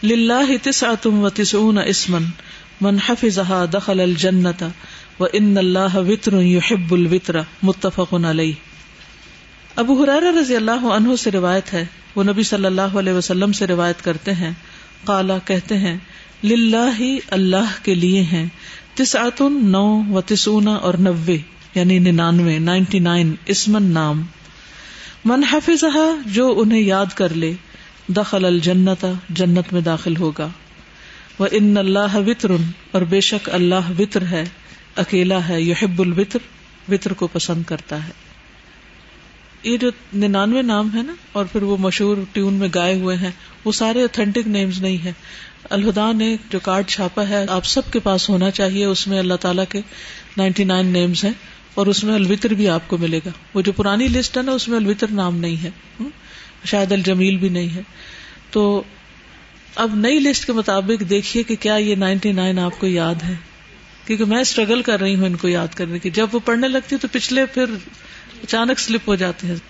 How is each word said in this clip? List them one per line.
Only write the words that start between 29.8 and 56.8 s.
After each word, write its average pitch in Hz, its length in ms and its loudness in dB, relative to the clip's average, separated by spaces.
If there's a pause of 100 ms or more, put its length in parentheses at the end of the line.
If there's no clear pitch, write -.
داخل 165 360 -2
ہوگا۔ 156 320 -4 (920)
وَإِنَّ 208 400 4
اللَّهَ 196 480 2
وِتْرٌ، 214 300 0 (340)
اور 185 120 0
بے 180 180 2
شک 202 320 -2
اللہ 180 480 0
وتر 208 220 0
ہے، 170 220 -2 (520)
اکیلا 180 520 0
ہے، 165 140 0
يُحِبُّ 175 440 0
الْوِتْرَ، 196 340 -2 (520)
وتر 196 200 -2
کو 180 140 -4
پسند 170 400 -4
کرتا 151 400 -8
ہے۔ 175 60 -16 (1500)
یہ 240 140 -2
جو 240 140 0 (240)
ننانوے 208 480 2
نام 214 340 0
ہے 233 60 -2
نا، 302 120 -8 (180)
اور 202 120 -2
پھر 196 180 -4
وہ 202 140 0
مشہور 190 400 0 (160)
ٹیون 196 220 0
میں 196 200 0
گائے 180 200 0
ہوئے 185 220 -2
ہیں، 180 140 -4 (340)
وہ 214 80 -2
سارے 226 280 0
اوتھینٹک 226 460 0
نیمز 190 340 -2
نہیں 185 160 -2
ہیں۔ 175 160 -6 (580)
الہدا 208 420 0
نے 220 240 0 (140)
جو 185 100 -4
کارڈ 190 260 -2
چھاپا 196 420 -4
ہے، 202 200 -2
آپ 190 160 -2
سب - 180 -2 (100)
کے 240 60 0
پاس 190 300 0
ہونا 190 220 2
چاہیے، 196 340 0
اس 196 220 -2
میں 196 120 -2
اللہ 185 160 0
تعالیٰ 180 340 0
کے 202 120 -6 (560)
نائنٹی 190 280 0
نائن 185 220 2
نیمز 180 380 0
ہیں 208 80 0 (420)
اور 196 120 0
اس 202 180 0
میں 214 100 0
الوتر 202 400 2
بھی 202 140 2
آپ 165 200 -2
کو 175 100 -2
ملے 165 280 -2
گا۔ 185 40 -8 (240)
وہ 196 80 0
جو 196 100 0
پرانی 208 360 0
لسٹ 247 280 -2
ہے 254 60 -2
نا، 262 100 -2
اس 247 160 -4
میں 233 80 0
الوتر 208 340 0
نام 185 260 -2
نہیں 170 260 -4
ہے، 175 80 -8 (300)
ہم؟ 247 80 -8 (560)
شاید 202 280 0